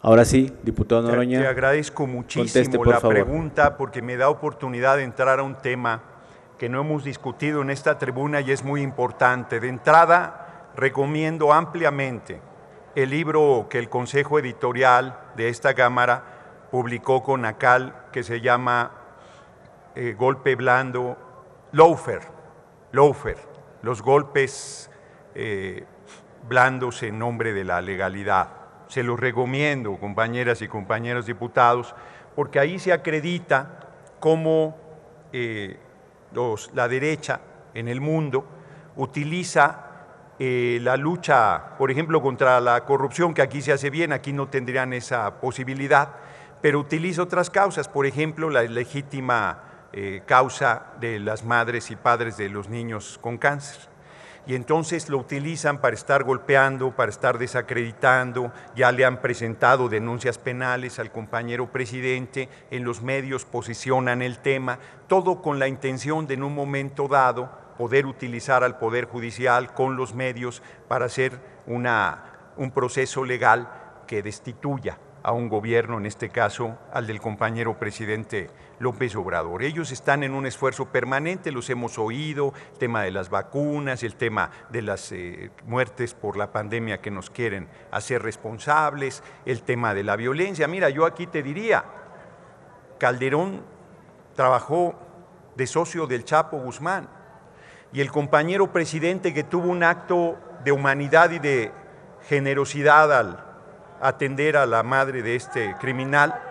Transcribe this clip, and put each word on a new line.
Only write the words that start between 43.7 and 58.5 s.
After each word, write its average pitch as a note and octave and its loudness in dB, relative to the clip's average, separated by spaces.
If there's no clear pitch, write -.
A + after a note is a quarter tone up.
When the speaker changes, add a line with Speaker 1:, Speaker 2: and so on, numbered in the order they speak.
Speaker 2:
hace C#3 0
bien, D#3+ -2
aquí C#3 -6
no C#3 -4
tendrían B2+ -4
esa A#2 -4
posibilidad, C3+ 0
pero D3 2
utiliza D#3+ -2
otras F3+ 0
causas, F#3 0
por C#3 0
ejemplo, D#3 -2
la B2+ 4
legítima, A#2+ -2
eh, G2 -8
causa C3 2
de A#2 -4
las G#2+ -4
madres A#2 0
y A2 -12
padres A2+ 0
de G2+ -4
los G2+ -8
niños A2+ -10
con A#2 -8
cáncer. C#3+ -4
Y B2+ -4
entonces D#3 -2
lo C#3 -2
utilizan D3 -4
para A#2+ 2
estar C#3 0
golpeando, C3 2
para A2+ 0
estar A#2 0
desacreditando, B2 0